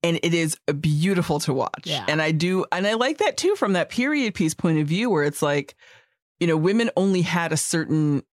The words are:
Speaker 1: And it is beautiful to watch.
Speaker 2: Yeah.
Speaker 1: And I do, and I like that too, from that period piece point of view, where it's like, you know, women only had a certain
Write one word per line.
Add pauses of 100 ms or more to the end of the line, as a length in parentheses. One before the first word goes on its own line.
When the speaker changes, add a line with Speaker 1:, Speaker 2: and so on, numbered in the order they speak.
Speaker 1:
And
it
is (220)
beautiful
to
watch.
Speaker 2:
Yeah.
Speaker 1:
And
I
do,
and
I
like
that
too,
from
that
period
piece
point
of
view,
where
it's
like, (640)
you
know,
women
only
had
a
certain